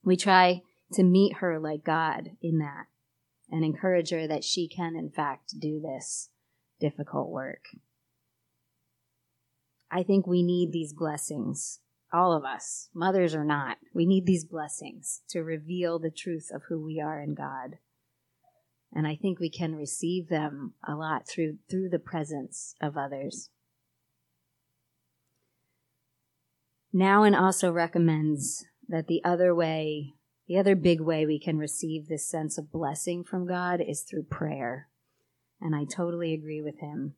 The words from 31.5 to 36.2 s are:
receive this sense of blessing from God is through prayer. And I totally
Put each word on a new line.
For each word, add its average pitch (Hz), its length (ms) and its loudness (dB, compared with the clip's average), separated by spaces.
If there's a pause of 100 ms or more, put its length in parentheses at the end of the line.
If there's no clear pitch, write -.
receive 151 480 -4
this 156 220 -6
sense 156 280 -4
of 151 160 -10
blessing 165 520 -4
from 180 220 -4
God 180 400 -2
is 147 160 -6
through - 220 -8
prayer. 139 640 -6 (720)
And 160 140 -2
I 147 100 -2
totally 170 480 -4